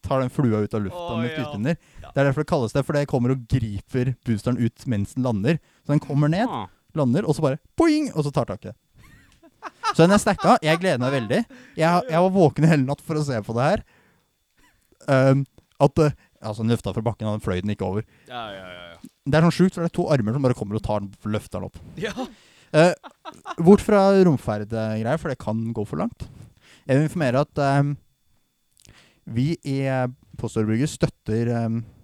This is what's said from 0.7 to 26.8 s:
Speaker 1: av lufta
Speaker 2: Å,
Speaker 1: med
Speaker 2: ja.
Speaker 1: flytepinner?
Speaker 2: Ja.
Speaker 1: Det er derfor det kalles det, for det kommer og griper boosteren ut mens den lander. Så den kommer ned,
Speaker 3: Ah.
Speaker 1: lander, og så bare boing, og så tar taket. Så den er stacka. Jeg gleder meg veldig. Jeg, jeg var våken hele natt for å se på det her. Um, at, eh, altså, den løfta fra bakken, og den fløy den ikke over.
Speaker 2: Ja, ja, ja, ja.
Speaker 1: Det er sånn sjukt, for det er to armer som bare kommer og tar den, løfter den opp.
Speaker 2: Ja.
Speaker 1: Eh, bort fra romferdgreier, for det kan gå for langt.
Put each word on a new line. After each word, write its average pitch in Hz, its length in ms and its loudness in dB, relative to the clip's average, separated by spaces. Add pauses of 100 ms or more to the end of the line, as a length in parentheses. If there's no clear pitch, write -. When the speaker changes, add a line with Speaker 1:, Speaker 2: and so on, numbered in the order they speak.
Speaker 1:
av 104 80 -2
lufta 95 200 -10 (100)
Speaker 2:
Å, 113 60 -4
Speaker 1:
med 120 100 -4
Speaker 2:
ja. - 80 -8
Speaker 1:
flytepinner? 131 400 -4 (240)
Speaker 2:
Ja. - 100 -18
Speaker 1:
Det 139 100 -2
er 143 60 2
derfor 147 160 -2
det - 80 -8
kalles 127 240 -2
det, 139 80 0
for 151 140 -4
det 143 100 -2
kommer 123 240 0
og 127 160 -4
griper 123 640 -2 (140)
boosteren 120 340 -2
ut - 320 -4
mens 101 240 -4
den 127 80 0
lander. 123 360 0 (240)
Så 147 100 0
den 151 100 2
kommer 147 280 0
ned, 214 160 0
Speaker 3:
Ah. 120 180 -8 (280)
Speaker 1:
lander, 147 300 0
og 156 120 0
så 156 80 -4
bare 139 160 0 (160)
boing, 302 360 2
og 151 120 -2
så 143 80 -4
tar 127 180 -2
taket. - 260 -12 (1160)
Så 160 100 6
den 180 80 6
er 202 80 4
stacka. 226 420 2
Jeg 160 180 0
gleder 170 200 0
meg 127 160 0
veldig. 123 260 0 (340)
Jeg, 170 340 0
jeg 160 100 2
var 185 140 4
våken 160 340 4
hele 151 160 4
natt 139 180 -4
for 160 140 -6
å 151 80 -2
se 127 160 -4
på 110 160 -6
det 120 80 0
her. 208 200 0 (1200)
Um, 135 360 4 (360)
at, 139 200 2
eh, - 120 4 (280)
altså, 107 220 -8
den 113 100 2
løfta - 220 -2
fra 117 100 -4
bakken, 110 240 -4
og 104 80 -4
den 107 80 -10
fløy 90 180 -2
den 104 100 -4
ikke 95 140 -4
over. 101 180 -6 (240)
Speaker 2:
Ja, 120 240 -12
ja, 95 140 -14
ja, 87 260 -16
ja. - 180 -20 (140)
Speaker 1:
Det 139 140 0
er 160 60 6
sånn 170 100 4
sjukt, 185 220 2
for 170 60 -6
det 170 80 -2
er - 60 -10
to 175 160 -2
armer 113 240 2
som 143 80 -2
bare 127 120 2
kommer 104 220 -6
og 104 60 -8
tar 104 180 -2
den, 98 80 -10 (140)
løfter 104 360 -6
den 92 80 -10
opp. - 100 -18 (180)
Speaker 2:
Ja. 202 160 -8 (600)
Speaker 1:
Eh, 156 220 4 (680)
bort 196 220 8
fra 208 160 4 (240)
romferdgreier, 110 960 -2
for 156 100 -8
det 127 80 -6
kan 110 220 -4 (120)
gå 107 140 -4
for 147 140 -6
langt. - 240 -6 (640)